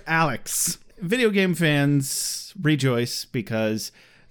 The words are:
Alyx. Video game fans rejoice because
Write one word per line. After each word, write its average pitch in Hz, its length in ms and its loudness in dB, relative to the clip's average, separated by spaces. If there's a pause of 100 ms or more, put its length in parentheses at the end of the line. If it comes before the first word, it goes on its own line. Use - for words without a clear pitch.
Alyx. 160 720 0 (200)
Video 220 320 2
game 190 240 2
fans 147 1040 0
rejoice 131 680 0
because 110 680 -4 (380)